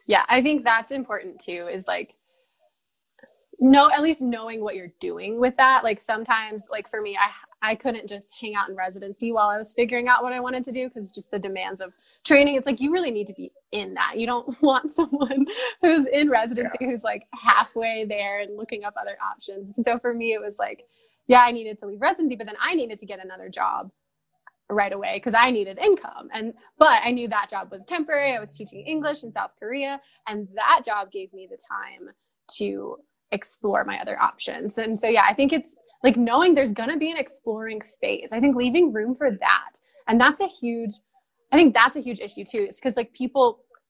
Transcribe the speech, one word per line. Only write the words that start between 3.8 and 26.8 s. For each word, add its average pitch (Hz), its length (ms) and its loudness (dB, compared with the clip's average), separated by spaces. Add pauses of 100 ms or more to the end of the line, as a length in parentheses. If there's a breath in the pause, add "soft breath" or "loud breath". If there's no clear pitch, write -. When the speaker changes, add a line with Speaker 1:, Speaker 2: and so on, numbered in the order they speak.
Speaker 1:
at 294 140 2
least 311 180 0
knowing 226 420 -6
what 208 120 -6
you're 180 240 -14
doing 185 400 -6
with 247 180 2
that. 262 260 6
Like, 220 160 0
sometimes, 220 720 -4
like, 214 160 -8
for 220 140 -8
me, 202 160 -8
I, 208 540 -2
I 220 40 0
couldn't 226 320 -6
just 202 320 -14
hang 214 140 -10
out 202 160 -2
in 196 60 -12
residency 196 560 -6
while 214 180 4
I 208 80 0
was 214 160 -8
figuring 240 340 0
out 247 140 6
what 247 100 -4
I 254 80 -6
wanted 254 260 -4
to 269 60 -12
do, 254 180 -6
'cause 214 220 -14
just - 200 -16
the 202 80 -4
demands 190 420 -8
of 185 100 -12 (320 soft breath)
training, 285 320 6
it's 262 120 -2
like, 233 120 -2
you 285 140 -2
really 349 160 0
need 208 180 -4
to 202 60 -16
be 185 180 -16 (200)
in 196 240 -6
that. - 220 -2
You 226 100 -2
don't 240 200 -4
<laughs> 247 140 -8
want 277 320 4
someone 277 540 0 (340 loud breath)
who's 320 260 6
in 294 220 4
residency 240 520 0
Speaker 2:
Yeah. 254 80 -4
Speaker 1:
who's, 233 140 -4
like, 208 200 -4 (100)
halfway 220 720 2
there 202 360 -4
and 202 160 -10
looking 214 260 -10
up 208 160 -10
other 202 220 -10
options. 196 540 -12
And 240 80 -2
so 240 140 0
for 240 160 -4
me, 226 200 -2
it 214 80 -6
was 208 180 -8
like, - 260 -8 (400)
yeah, 247 160 10
I 240 100 6
needed 220 280 -8
to 208 80 -14
leave 202 120 -12
residency, 285 360 0
but 214 100 -12
then 202 160 -14
I 320 140 0
needed 226 240 -4
to 214 80 -20
get 190 160 -14
another 185 260 -16
job 190 420 -6 (800)
right 202 240 0
away 196 260 -6
'cause 214 140 -4
I 240 160 6
needed 196 300 -2
income. - 520 0
And, 220 220 -8 (240 soft breath)
but 311 260 8